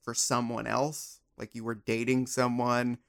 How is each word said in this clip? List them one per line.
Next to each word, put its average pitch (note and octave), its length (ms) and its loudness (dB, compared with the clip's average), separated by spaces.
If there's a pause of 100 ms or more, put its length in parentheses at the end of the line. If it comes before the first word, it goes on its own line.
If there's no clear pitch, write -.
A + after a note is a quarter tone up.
for A#2 120 -6
someone A#2 520 0
else, C3+ 540 -2 (180)
like A2+ 160 -12
you A2+ 80 -10
were A2+ 140 -4
dating A#2+ 500 0
someone A#2+ 720 2 (100)